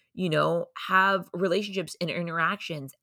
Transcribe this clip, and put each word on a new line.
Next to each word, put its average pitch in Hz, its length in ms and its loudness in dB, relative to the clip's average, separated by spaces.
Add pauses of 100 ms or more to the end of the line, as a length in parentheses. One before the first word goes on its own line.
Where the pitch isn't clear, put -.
(120)
you 185 160 -2
know, 156 380 2 (200)
have 190 460 4
relationships 185 680 -2
and 165 100 -2
interactions 165 840 -4 (100)